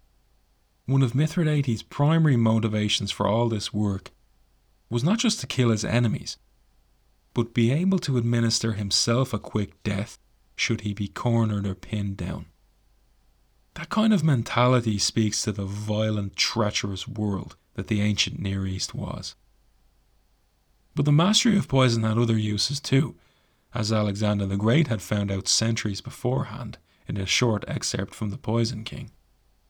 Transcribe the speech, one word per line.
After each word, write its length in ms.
One 160
of 140
Mithridates' 640
primary 540
motivations 720
for 160
all 220
this 260
work 380
was 120
not 160
just 220
to 60
kill 240
his 160
enemies, 500
but 220
be 160
able 280
to 200
administer 560
himself 580
a 60
quick 440
death 360
should 280
he 100
be 160
cornered 580
or 80
pinned 400
down. 300
That 160
kind 240
of 100
mentality 760
speaks 460
to 80
the 120
violent, 720
treacherous 720
world 480
that 140
the 160
ancient 360
Near 280
East 280
was. 400
But 120
the 40
mastery 460
of 120
poison 340
had 160
other 180
uses 420
too, 360
as 180
Alexander 540
the 140
Great 300
had 120
found 320
out 160
centuries 540
beforehand 720
in 80
a 80
short 420
excerpt 480
from 140
The 80
Poison 480
King. 260